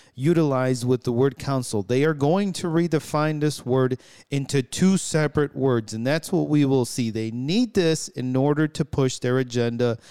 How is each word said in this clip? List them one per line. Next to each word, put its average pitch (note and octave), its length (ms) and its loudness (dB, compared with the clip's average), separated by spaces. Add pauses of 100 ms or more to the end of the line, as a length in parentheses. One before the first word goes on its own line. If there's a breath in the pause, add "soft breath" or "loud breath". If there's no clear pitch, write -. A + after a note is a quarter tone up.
(140 loud breath)
utilized C3 720 0
with B2 160 2
the B2+ 80 -4
word B2+ 280 2
counsel. B2 440 -4
They B2 220 0
are D#3+ 100 2
going F3 400 0
to - 140 -6
redefine D#3 720 0
this D3+ 260 -4
word B2+ 340 2 (300 loud breath)
into C#3 320 0
two F#3 340 2
separate D3+ 600 0
words, A#2+ 360 0
and A2+ 140 -4
that's D#3 240 -2
what D#3 180 0
we D3 160 4
will C3 200 2
see. A#2 260 -4
They A2 220 -4
need E3+ 420 -2
this E3 340 2
in B2+ 280 -4
order D3 320 2
to D3+ 160 -4
push C3+ 340 -2
their B2+ 200 0
agenda A#2+ 600 0 (120 loud breath)